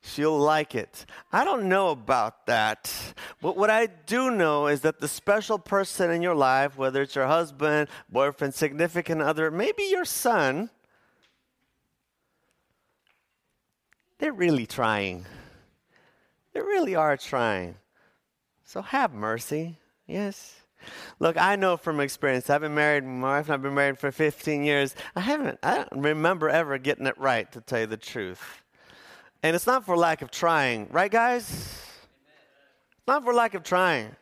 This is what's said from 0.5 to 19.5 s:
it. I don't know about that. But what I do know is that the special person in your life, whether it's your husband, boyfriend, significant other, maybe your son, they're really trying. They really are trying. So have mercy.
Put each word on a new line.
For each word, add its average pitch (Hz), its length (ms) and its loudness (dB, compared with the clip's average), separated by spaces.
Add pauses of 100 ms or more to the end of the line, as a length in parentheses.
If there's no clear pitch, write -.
it. - 300 -8 (260)
I 226 140 4
don't 254 240 0
know 190 220 4
about 117 560 -2
that. 110 440 0 (520)
But 175 160 -2
what 208 100 4
I 220 200 2
do 233 420 -2
know 151 380 2
is 143 120 2
that 156 200 0
the 139 60 -6
special 202 520 0
person 185 520 0
in 170 120 0
your 175 120 2
life, 135 440 2
whether 135 240 0
it's 139 120 -6
your 135 120 0
husband, 151 640 0 (180)
boyfriend, 139 460 0
significant 160 680 -2
other, 156 300 0
maybe 320 320 0
your 370 240 0
son, 185 640 0 (3500)
they're 294 160 -2
really 170 320 2
trying. 101 640 0 (1300)
They - 80 -6
really 359 320 0
are 151 240 2
trying. 98 580 -2 (880)
So - 160 -12
have 233 320 -2
mercy. 123 640 -6 (300)